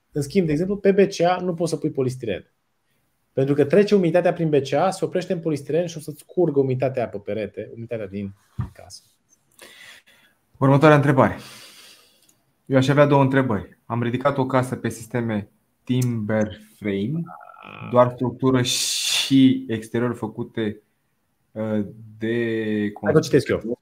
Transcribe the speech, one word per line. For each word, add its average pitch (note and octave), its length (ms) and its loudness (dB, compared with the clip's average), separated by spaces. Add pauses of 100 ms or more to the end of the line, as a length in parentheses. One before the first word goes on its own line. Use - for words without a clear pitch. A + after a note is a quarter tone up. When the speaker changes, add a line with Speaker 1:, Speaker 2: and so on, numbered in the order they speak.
(120)
Speaker 1:
în D3+ 100 -4
schimb, F3+ 240 0
de D#3 60 -2
exemplu, F#3 260 -2
pe G3 140 2
B F#3+ 60 0
C F#3+ 240 2
A F3+ 200 2
nu F3+ 120 -4
poți E3 180 -4
să D#3 60 -2
pui D3+ 140 -4
polistiren. B2 640 -6 (760)
Pentru C3+ 220 0
că C#3 120 4
trece G3+ 300 4
umiditatea F3 380 2
prin E3 160 -2
B D3+ 40 0
C C3+ 200 0
A, E3 160 2
se - 160 -4
oprește F3+ 280 -4
în E3 60 -4
polistiren D#3+ 460 -4
și E3 120 -12
o - 20 -12
să-ți D3 260 -16
curgă D#3 340 0
umiditatea B2+ 500 0
pe - 80 -10
perete, G#2 540 -8
umiditatea A2+ 360 -10
din G2 260 -8 (400)
casă. - 280 -20 (1600)
Speaker 2:
Următoarea C#3 380 6
întrebare. B2+ 400 4 (1300)
Eu C3+ 120 0
aș C3 100 4
avea C#3+ 180 4
două C#3 160 4
întrebări. B2+ 640 0
Am A#2 180 -4
ridicat B2+ 340 -2
o C3 80 0
casă B2+ 300 0
pe A#2 140 -6
sisteme A2 640 -6 (320)
timber A2+ 760 -2 (220)
frame, G#2 440 -4 (680)
doar B2 240 6
structură C3 460 0
și - 1080 2
exterior A#2 480 -4
făcute, A2 640 -6 (720)
uh, G#2+ 340 -4 (320)
de A2 760 -2 (120)
Speaker 1:
Hai G#2 100 0
că D#3 60 4
citesc - 280 2
eu. G#2+ 340 -4